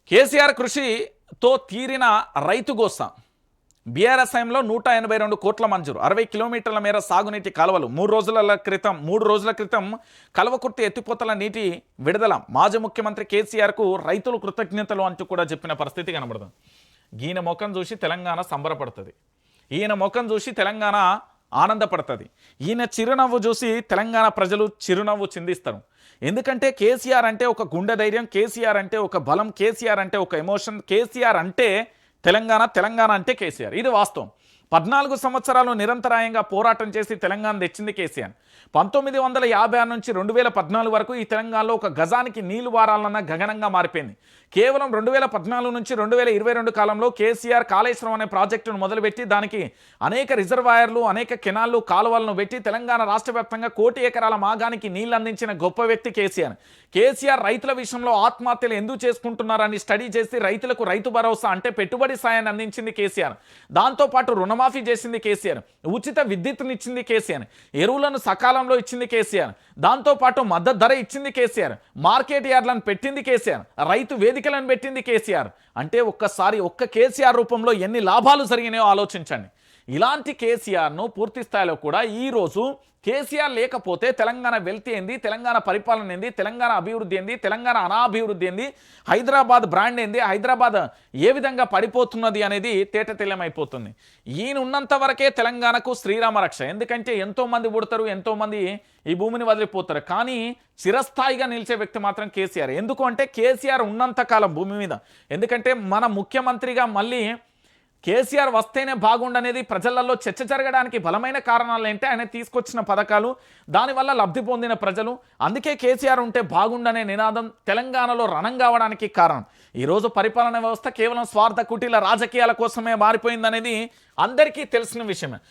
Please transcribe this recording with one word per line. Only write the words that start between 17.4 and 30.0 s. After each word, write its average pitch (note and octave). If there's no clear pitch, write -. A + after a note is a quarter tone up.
ముఖం F3+
చూసి F#3
తెలంగాణ F3
సంబరపడుతుంది, C#3+
ఈయన G#3
ముఖం G#3
చూసి G#3+
తెలంగాణ G#3
ఆనందపడుతుంది, E3
ఈయన A3+
చిరునవ్వు B3
చూసి A3+
తెలంగాణ A3
ప్రజలు G#3
చిరునవ్వు G3+
చిందిస్తారు. E3+
ఎందుకంటే B3+
కేసీఆర్ B3
అంటే A3
ఒక A3
గుండె G3+
ధైర్యం, G#3+
కేసీఆర్ A3
అంటే G3
ఒక G3
బలం, E3+
కేసీఆర్ G#3+
అంటే F#3+